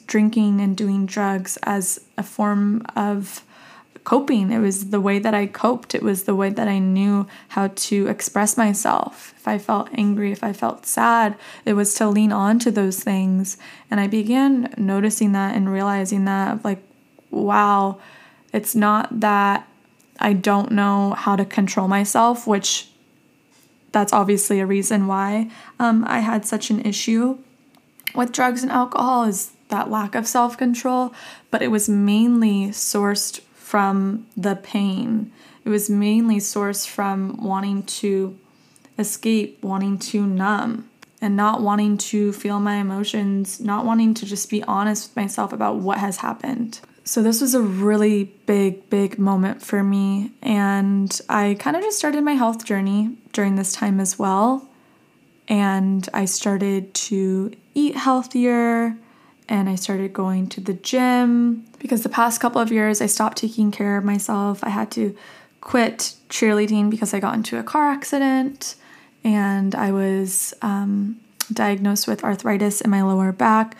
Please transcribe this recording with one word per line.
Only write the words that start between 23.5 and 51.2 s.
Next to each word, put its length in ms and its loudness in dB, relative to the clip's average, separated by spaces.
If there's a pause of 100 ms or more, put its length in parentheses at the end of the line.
that's 220 2
obviously 480 2
a 60 0
reason 420 0
why, 420 -2 (300)
um, 260 4
I 140 0
had 260 0
such 240 -4
an 100 2
issue 580 0 (760)
with 160 0
drugs 320 0
and 80 -4
alcohol, 540 2
is 260 -2 (180)
that 220 -4
lack 240 -4
of 140 -2
self-control, 840 0 (380)
but 100 0
it 80 0
was 200 0
mainly 800 4
sourced 720 -2
from 840 -2 (120)
the 180 -2
pain. 800 -2 (320)
It 40 -4
was 220 0
mainly 460 4
sourced 500 -2
from 560 -4
wanting 400 -2
to 560 -4 (580)
escape, 640 -2
wanting 360 -2
to 260 -2
numb, 640 -2 (320)
and 160 0
not 240 2
wanting 380 2
to 340 0
feel 280 -4
my 160 0
emotions, 840 -2
not 240 -2
wanting 300 4
to 100 -4
just 240 -6
be 140 -2
honest 480 -2
with 60 -14
myself 360 -4
about 240 -2
what 220 -2
has 200 -4
happened. 600 -6 (240)
So 180 0
this 180 2
was 140 2
a 60 4
really 640 2 (220)
big, 420 0
big 300 0
moment 440 0
for 200 -2
me, 500 0 (100)
and 880 0